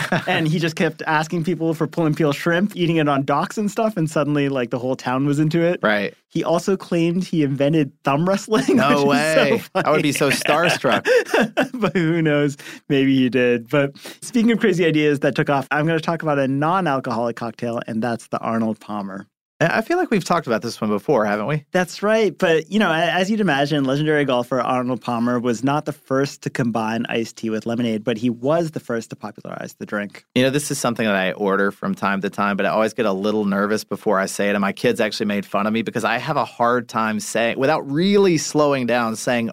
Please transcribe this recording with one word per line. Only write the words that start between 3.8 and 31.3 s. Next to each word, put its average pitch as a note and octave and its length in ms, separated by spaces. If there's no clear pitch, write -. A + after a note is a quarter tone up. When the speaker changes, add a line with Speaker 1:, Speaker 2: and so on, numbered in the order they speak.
Speaker 2:
and D#3+ 140
suddenly, D3 400
like, B2+ 180
the C3 100
whole B2+ 160
town B2+ 300
was C#3+ 160
into D#3 220
it. E3+ 200
Speaker 1:
Right. G#2 300
Speaker 2:
He - 140
also F3 320
claimed E3+ 480
he E3 180
invented C#3+ 480
thumb D3 240
wrestling, G#3+ 380
<laughs> F#4+ 100
Speaker 1:
No A3+ 120
Speaker 2:
which D3 60
is C#3+ 80
so C#3+ 40
Speaker 1:
way. D3 560
I D#3+ 160
would D#3 120
be D3 100
so C#3 180
Speaker 2:
funny. D#3 380
Speaker 1:
starstruck. - 380
Speaker 2:
<laughs> B3+ 60
But G#3 180
who E3 240
knows? D3 360
Maybe C3+ 280
he C3 120
did. A#2+ 400
But D3 280
speaking A#3 300
of A3+ 80
crazy F3+ 260
ideas D3+ 360
that C#3+ 160
took D3+ 120
off, C#3 220
I'm D3+ 160
gonna E3 140
talk E3 220
about D3+ 160
a C3+ 100
non-alcoholic C3+ 880
cocktail, A#2 500
and A2 160
that's A#2 260
the A#2 100
Arnold A2+ 420
Palmer. G2 460
Speaker 1:
I E3 200
feel E4+ 160
like F4+ 160
we've G3 120
talked E3+ 220
about A2 160
this A#2 180
one A2 100
before, G#2+ 340
haven't G#2 220
we? D3 260
Speaker 2:
That's F3+ 280
right. G#3+ 360
But, D#3+ 340
you G3 80
know, G3 140
a-, E3 180
as F#3 180
you'd G#3+ 120
imagine, D3+ 440
legendary D3 400
golfer B2+ 360
Arnold B2 400
Palmer A#2+ 400
was A#2 240
not C#3+ 200
the D#3 80
first C#3 500
to C#3 80
combine A2+ 580
iced A#2 300
tea A2+ 120
with A2 160
lemonade, A2+ 380
but A#2+ 140
he B2 120
was D3 400
the D#3 80
first A#2 320
to - 60
popularize - 640
the G#2+ 60
drink. G#2 380
Speaker 1:
You B2+ 80
know, C3 60
this C#3+ 200
is C#3 80
something A#2+ 280
that G2+ 100
I F#2 160